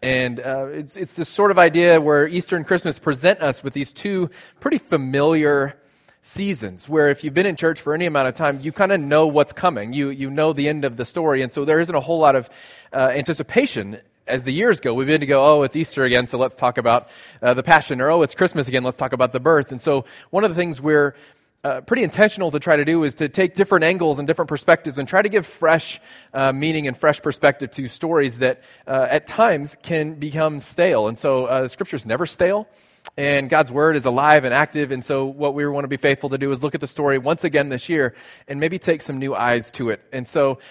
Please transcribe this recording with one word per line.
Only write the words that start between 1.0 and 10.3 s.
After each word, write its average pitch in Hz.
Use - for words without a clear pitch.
this 170
sort 202
of 180
idea 170
where 147
Easter 175
and 160
Christmas 170
present 165
us 143
with 135
these 139
two 190
pretty 285
familiar 143
seasons, 131
where 147
if 139
you've 147
been 180
in 175
church 165
for 147
any 175
amount 143
of 123
time, 143
you 151
kinda 190
know 151
what's 147
coming. 120
You, 139
you 139